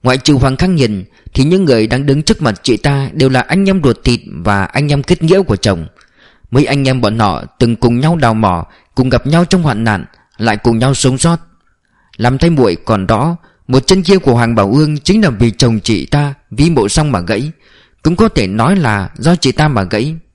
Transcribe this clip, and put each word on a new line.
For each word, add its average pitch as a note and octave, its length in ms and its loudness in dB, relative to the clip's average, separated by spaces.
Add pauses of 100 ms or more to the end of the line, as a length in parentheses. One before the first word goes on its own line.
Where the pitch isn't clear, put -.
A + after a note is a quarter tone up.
Ngoại B2+ 160 0
trừ D3 160 2
Hoàng C3 220 2
Khang F3+ 200 0
Hiền G#2+ 280 0 (300)
thì C3+ 100 2
những F#3 200 2
người A2+ 220 2
đang B2+ 200 -2
đứng C#3 160 0
trước - 200 -6
mặt A2 200 -2
chị A#2+ 140 0
ta C#3 360 -2
đều C3+ 160 0
là C3 120 0
anh F#3+ 280 0
em F#3+ 140 0
ruột B2 220 0
thịt A#2+ 160 0 (120)
và G2 320 -2
anh C#3+ 280 -2
em C#3+ 100 0
kết F3+ 200 0
nghĩa F3+ 200 2
của G#2+ 140 0
chồng. F2 300 -2 (640)
Mấy C3 140 2
anh C3+ 240 -2
em C3 120 0
bọn A2 180 -2
họ G2 260 -2 (140)
từng A#2 180 2
cùng A#2+ 240 0
nhau D#3+ 160 0
đào A#2+ 180 0
mỏ, F#2 320 0 (280)
cùng C3 140 0
gặp B2 180 0
nhau E3 180 2
trong F3+ 180 0
hoạn A2+ 220 -2
nạn, G#2 200 -2 (320)
lại G#2+ 200 -2
cùng A2+ 220 0
nhau B2+ 160 0
sống B2+ 240 0
sót. E3+ 180 0 (800)
Lam C3 220 0
Thái E3+ 120 2
Muội A2+ 340 2
còn G2 220 -2
rõ, C#3 300 0 (320)
một B2+ 180 0
chân F#3+ 160 2
kia F#3+ 160 2
của C3 160 2
Hoàng A#2 200 0
Bảo G2+ 180 2
Ương D3+ 260 0
chính G#3 240 0
là E3+ 80 2
vì A#2 200 0
chồng A2+ 300 0
chị F#2 260 -2
ta, C#3+ 280 -2 (160)
Vi C#3+ 200 0
Mậu A#2 180 0
Song D3+ 240 0
mà F#2+ 80 0
gãy. A2 300 -4 (520)
Cũng E3 140 0
có A3+ 120 2
thể A2+ 180 -2
nói A2+ 300 0
là G#2+ 420 -2
do E3 180 2
chị C3+ 160 0
ta D3+ 160 2
mà A#2 140 -2
gãy. A2+ 340 -4 (180)